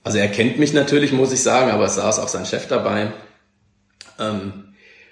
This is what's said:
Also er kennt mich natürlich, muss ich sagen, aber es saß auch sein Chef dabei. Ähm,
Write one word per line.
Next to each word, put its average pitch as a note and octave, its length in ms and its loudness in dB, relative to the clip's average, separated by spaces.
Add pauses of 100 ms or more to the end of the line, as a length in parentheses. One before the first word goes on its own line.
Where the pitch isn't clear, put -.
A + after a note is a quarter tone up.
Also G#2+ 160 -2
er G2+ 80 2
kennt A#2 320 0
mich D3 140 2
natürlich, C#3+ 400 2
muss C3+ 200 2
ich B2+ 80 -2
sagen, A#2+ 300 2
aber G#2 140 2
es F#2+ 100 0
saß G#2 240 0
auch - 80 -4
sein F#2 200 -6
Chef - 200 -6
dabei. G#2+ 460 -2 (1040)
Ähm, G2+ 560 -8 (380)